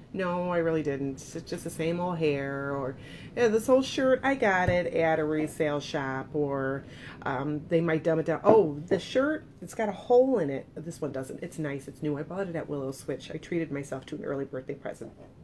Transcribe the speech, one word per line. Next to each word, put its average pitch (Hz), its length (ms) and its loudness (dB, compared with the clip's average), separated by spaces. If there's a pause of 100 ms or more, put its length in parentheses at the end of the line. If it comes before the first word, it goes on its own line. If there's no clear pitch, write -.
(120)
"No, 180 380 -2
I 175 80 2
really 160 240 2
didn't. 139 320 -2 (200)
It's 165 140 -10
just - 160 -6
the 175 60 -4
same 165 300 -2
old 175 180 -2
hair." 139 560 0
Or, 135 220 -4 (380)
"Yeah, 240 140 4
this 220 200 2
old 262 180 8
shirt, 262 360 2
I 269 120 2
got 185 340 4
it 175 240 2
at 160 260 4
a 156 60 0
resale 151 560 0
shop." 135 540 -4
Or, 139 500 -2 (380)
um, 143 460 -2
they 170 120 4
might 160 240 2
dumb 160 140 4
it 156 80 0
down. 156 180 0
"Oh, 190 340 8 (100)
the 185 100 4
shirt, 294 460 0 (180)
it's 175 120 -12
got 220 140 0
a 202 40 -4
hole 247 460 6
in 147 120 0
it." 135 240 -6
This 160 260 -10
one 139 120 -4
doesn't. 135 300 -8
It's 175 160 -10
nice. 143 300 -6
It's - 140 -12
new. 147 160 -2
I 151 40 -6
bought 180 260 -6
it 165 80 -6
at - 120 -6
Willow 135 240 -4
Switch. - 380 -8
I 156 80 -8
treated 165 340 -4
myself 139 340 -6
to 151 100 -8
an 160 80 -10
early 139 200 -2
birthday 135 300 -8
present. - 380 -10 (320)